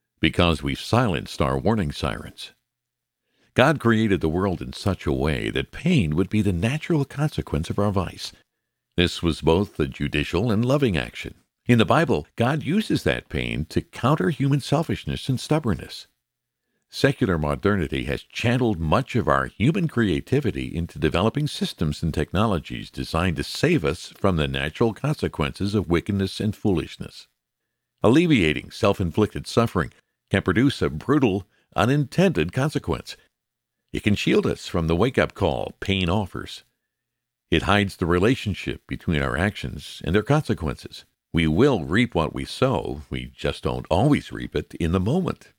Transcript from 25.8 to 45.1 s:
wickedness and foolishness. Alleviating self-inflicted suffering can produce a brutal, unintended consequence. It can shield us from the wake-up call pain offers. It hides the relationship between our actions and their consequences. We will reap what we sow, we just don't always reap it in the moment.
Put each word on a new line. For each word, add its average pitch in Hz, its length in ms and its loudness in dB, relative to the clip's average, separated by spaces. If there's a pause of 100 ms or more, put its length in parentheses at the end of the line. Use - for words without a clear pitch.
wickedness 95 500 0
and 101 160 -2
foolishness. - 720 -4 (760)
Alleviating 113 680 4
self-inflicted 98 800 0
suffering 113 460 0 (360)
can 196 120 2
produce 117 400 2
a 87 80 2
brutal, 104 560 0 (300)
unintended 131 760 2
consequence. 127 640 -4 (800)
It - 100 -4
can 104 120 4
shield 190 300 2
us - 220 -4
from 85 200 -2
the 82 80 2
wake-up 104 380 0
call 65 460 -2
pain 95 300 0
offers. 98 540 -4 (840)
It 80 140 2
hides 98 320 2
the 92 100 -4
relationship 90 800 0
between 78 340 -2
our 65 160 -2
actions - 640 -6
and 80 100 0
their 107 100 2
consequences. - 800 -2 (260)
We 82 160 2
will 98 360 4
reap 101 300 0
what 80 200 0
we 65 120 -6
sow, 82 640 -2
we 64 260 -8
just - 280 -4
don't 64 260 -4
always 117 420 4
reap 60 240 -6
it - 200 -4
in 82 160 0
the 92 80 4
moment. 143 600 -2